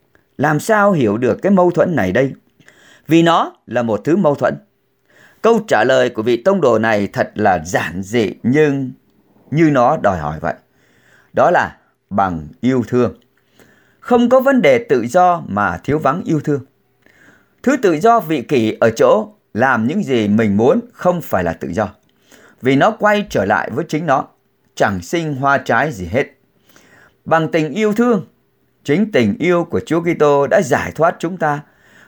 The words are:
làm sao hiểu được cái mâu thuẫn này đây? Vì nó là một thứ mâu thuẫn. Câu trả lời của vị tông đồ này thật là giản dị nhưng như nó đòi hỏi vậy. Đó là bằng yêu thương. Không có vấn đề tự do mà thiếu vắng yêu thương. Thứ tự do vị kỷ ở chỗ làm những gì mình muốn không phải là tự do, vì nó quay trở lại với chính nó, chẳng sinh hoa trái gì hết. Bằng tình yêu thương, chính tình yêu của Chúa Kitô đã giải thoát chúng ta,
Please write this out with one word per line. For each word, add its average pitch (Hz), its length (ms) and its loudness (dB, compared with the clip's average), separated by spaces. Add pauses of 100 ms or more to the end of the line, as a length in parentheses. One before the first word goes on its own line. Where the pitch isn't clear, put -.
(360)
làm 151 240 -2
sao 208 320 2
hiểu 113 260 0
được 120 240 0
cái 190 100 2
mâu 180 180 4
thuẫn 170 260 0
này 95 160 -2
đây? 131 200 0 (760)
Vì 165 160 4
nó 190 300 2 (140)
là 117 160 -2
một 110 220 -2
thứ 160 120 2
mâu 156 180 2
thuẫn. 120 200 -2 (880)
Câu 226 260 4
trả 113 160 2
lời 127 260 2
của 110 120 -8
vị 117 140 0
tông 190 240 0
đồ 120 180 4
này 110 280 0
thật 113 280 -4
là 95 300 0
giản 95 380 -6
dị 104 280 -2 (120)
nhưng 139 480 0 (600)
như 156 200 2
nó 139 260 2
đòi 95 220 -2
hỏi 76 220 -6
vậy. 80 140 -6 (760)
Đó 139 180 2
là 147 260 0 (340)
bằng 90 380 -4 (120)
yêu 127 280 0
thương. 123 260 -2 (840)
Không 240 280 2
có 254 120 4
vấn 254 220 2
đề 135 160 4
tự 117 280 0
do 180 400 2
mà 98 380 -2
thiếu 143 140 -2
vắng 156 260 -2
yêu 160 160 -2
thương. 143 200 -4 (1000)
Thứ 277 140 2
tự 185 160 0
do 220 280 2
vị 156 220 -4
kỷ 113 380 0
ở 113 100 4
chỗ 165 380 2 (260)
làm 123 320 0
những 180 160 -2
gì 120 260 0
mình 104 280 2
muốn 147 240 4 (120)
không 180 300 -2
phải 95 220 -4
là 82 80 -2
tự 71 160 -10
do, 101 200 -4 (760)
vì 135 140 2
nó 175 140 4
quay 208 400 -2
trở 104 140 -2
lại 101 300 0
với 160 140 -4
chính 160 180 -4
nó, 143 180 0 (500)
chẳng 98 280 -2
sinh 160 320 -4
hoa 139 240 0
trái 131 340 -2
gì 92 140 -10
hết. 110 180 -2 (1000)
Bằng 156 260 -2
tình 156 240 -2
yêu 214 180 -2
thương, 226 340 0 (580)
chính 208 280 0
tình 110 260 0
yêu 175 260 0
của 104 220 -4
Chúa 165 140 -2
Kitô 147 460 0
đã - 160 2
giải 120 320 -2
thoát 170 240 0
chúng 175 180 -8
ta, 151 240 -4 (480)